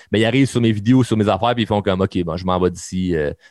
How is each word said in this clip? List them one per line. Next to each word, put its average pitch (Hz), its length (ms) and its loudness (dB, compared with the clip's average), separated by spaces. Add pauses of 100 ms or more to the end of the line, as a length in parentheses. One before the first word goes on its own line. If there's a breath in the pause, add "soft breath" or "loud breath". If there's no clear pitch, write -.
(100)
ben, 101 80 -8
ils 110 60 2
arrivent 123 240 2
sur - 120 -2
mes 113 120 2
vidéos, 117 320 4
sur 113 120 -2
mes 104 120 0
affaires 117 260 0
puis 117 100 0
ils - 20 -12
font 104 160 0
comme, « 95 200 0
OK, 95 220 -2
bon, 82 120 -6
je 90 80 -8
m'en 92 140 0
vais 90 120 2
d'ici, 90 440 -4
euh, 73 180 -2 (180 soft breath)